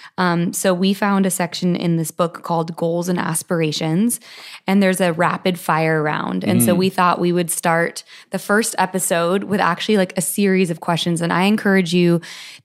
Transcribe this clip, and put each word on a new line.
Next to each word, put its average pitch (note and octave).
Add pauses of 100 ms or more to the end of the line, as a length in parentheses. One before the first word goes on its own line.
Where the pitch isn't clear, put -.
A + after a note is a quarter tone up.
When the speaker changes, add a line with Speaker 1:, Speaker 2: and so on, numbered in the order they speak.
(160)
Speaker 1:
Um, F3
so F#3+
we F#3+
found G3
a F#3
section F3
in E3+
this D#3+
book E3+
called E3
Goals E3+
and F3+
Aspirations, E3 (460)
and G3
there's F#3
a F3+
rapid F3
fire D#3+
round. D#3
And A#3
so A#3
Speaker 2:
Mm. F3+
Speaker 1:
we F#3+
thought F3+
we F3
would E3+
start - (260)
the F#3+
first G#3+
episode F#3
with F#3+
actually, F3+
like, F#3
a F#3
series F#3+
of E3
questions. E3+
And E3+
I F3
encourage F#3+
you E3+ (440)